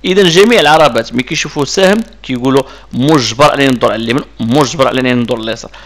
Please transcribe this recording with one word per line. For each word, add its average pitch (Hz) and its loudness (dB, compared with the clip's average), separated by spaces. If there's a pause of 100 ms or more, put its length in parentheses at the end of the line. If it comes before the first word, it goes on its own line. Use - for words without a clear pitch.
إذا 190 2
جميع 190 4
العربات 147 2
ملي 123 -2
كيشوفوا 151 -6
سهم 190 0 (260)
كيقولوا 131 0 (300)
مجبر 131 2
علينا 139 0
ندور 117 0
على 113 -6
اليمين، 117 -4 (160)
مجبر 131 0
علينا 127 -2
ندور 120 -2
على 110 -10
اليسار. - -12 (140)